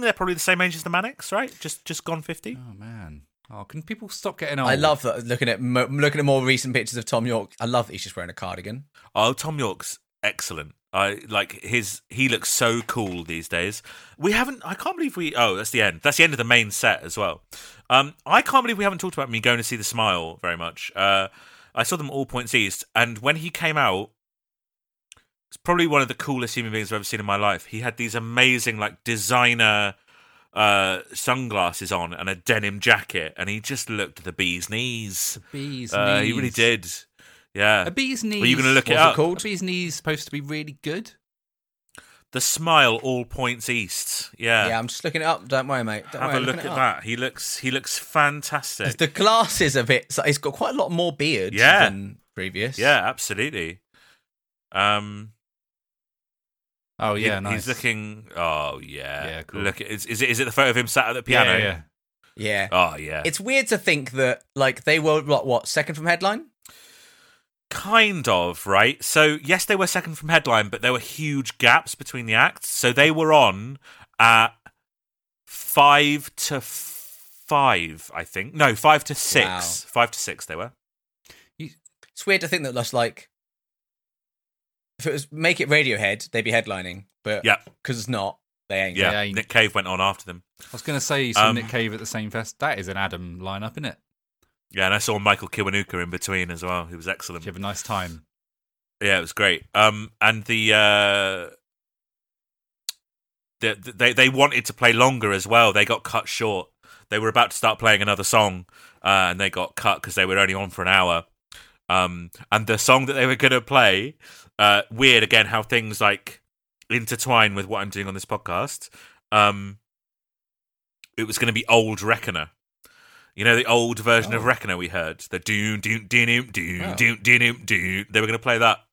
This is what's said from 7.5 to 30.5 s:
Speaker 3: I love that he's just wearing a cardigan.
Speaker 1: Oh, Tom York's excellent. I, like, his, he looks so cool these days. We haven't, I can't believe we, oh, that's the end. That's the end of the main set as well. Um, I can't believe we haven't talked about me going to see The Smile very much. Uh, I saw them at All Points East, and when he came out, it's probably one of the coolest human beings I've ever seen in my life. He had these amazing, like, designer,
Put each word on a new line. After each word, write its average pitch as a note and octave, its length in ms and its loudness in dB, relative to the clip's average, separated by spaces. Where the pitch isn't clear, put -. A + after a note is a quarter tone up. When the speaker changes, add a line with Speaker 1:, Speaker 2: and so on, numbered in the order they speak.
Speaker 3:
I A#2 60 -4
love A#2+ 200 0
that - 60 -18
he's F#2+ 100 -12
just - 140 -14
wearing F2 140 -10
a - 40 -18
cardigan. F#2+ 520 -12
Speaker 1:
Oh, A2+ 180 4
Tom D3+ 280 -8
York's - 400 -6
excellent. D#2+ 480 -6
I, G2 360 0
like, G2+ 240 -2
his, A2+ 460 -4
he C3 200 0
looks A2+ 220 -2
so A#2 320 2
cool F#2 420 -6
these E2 240 -10
days. F2+ 340 -6
We F#3 160 -2
haven't, B3+ 320 -4
I E3+ 100 -10
can't F4+ 220 -6
believe D#4 220 -6
we, D3+ 160 -6
oh, A2+ 200 2
that's G#2 160 -6
the A#2 120 2
end. F2 200 0
That's C#3+ 140 2
the E3 80 6
end D#3+ 80 4
of B2+ 60 -4
the A#2 60 -2
main A#2 260 4
set G#2+ 320 0
as E2+ 160 -12
well. F2+ 240 -4
Um, C#3 240 4
I G3 160 4
can't C4 240 2
believe A3+ 140 -2
we G3+ 60 -2
haven't F#3+ 140 -2
talked F#3 160 -8
about C3+ 160 -6
me A2+ 100 -4
going A#2+ 180 2
to A#2 40 -4
see A#2+ 140 -6
The G#2+ 80 -8
Smile F2+ 560 -2
very F2 160 -4
much. E2+ 400 -10
Uh, G2 320 2
I A2+ 80 0
saw F3+ 140 -4
them D3+ 100 -8
at C3+ 60 -10
All C#3 140 -4
Points B2 280 -4
East, G#2 300 0
and A#2 240 0
when C#3 180 0
he D#3+ 140 -10
came D#3+ 260 -4
out, G#2 340 0
it's - 80 -20
probably F3 280 0
one D3 160 4
of A#2+ 60 -2
the - 60 -10
coolest B2+ 400 -6
human A2+ 180 -6
beings G#2+ 180 -4
I've A2 60 -2
ever G2+ 80 -8
seen G#2+ 160 -6
in G#2 60 -10
my G2+ 100 0
life. G2+ 300 0
He A2 140 -12
had A#2+ 180 -6
these A#2 160 -6
amazing, A#2+ 640 0
like, G#2+ 260 -8
designer, A2+ 880 2